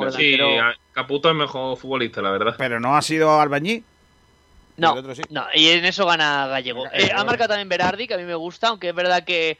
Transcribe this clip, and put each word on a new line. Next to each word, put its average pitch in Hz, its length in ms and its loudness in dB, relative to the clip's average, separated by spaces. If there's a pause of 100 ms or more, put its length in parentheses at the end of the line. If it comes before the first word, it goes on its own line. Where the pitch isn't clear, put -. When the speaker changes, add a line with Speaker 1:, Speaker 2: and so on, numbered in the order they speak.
Speaker 1:
como 131 60 -4
Speaker 2:
Sí, 143 200 2
Speaker 1:
delantero 135 360 2
Speaker 2:
a-, 117 60 -2 (180)
Caputo 139 360 -2
es 160 80 4
mejor 131 400 -4
futbolista, 123 460 -4
la 98 80 0
verdad. 104 280 0
Speaker 3:
Pero 123 200 -2
no 127 180 2
ha 147 60 4
sido 156 380 4
albañil. 151 440 -2 (920)
Speaker 1:
No, 165 140 4
Speaker 3:
El 127 80 -2
otro 135 140 -10
sí. 151 160 -12
Speaker 1:
no, 139 140 -4 (100)
y 156 140 6
en 170 160 4
eso 185 220 0
gana 151 400 2
Gallego. 131 380 -6
Speaker 3:
Gana - 120 -8
Speaker 1:
Eh, - 60 2
Speaker 3:
Gallego. 196 180 0
Speaker 1:
ha 208 40 0
marcado 233 240 0
también 202 200 -4
Berardi, 185 380 -2
que 226 80 -6
a - 20 -2
mí 175 60 -6
me 175 140 -8
gusta, 175 320 -4
aunque 190 220 -4
es 170 40 -4
verdad 180 300 0
que 160 360 -2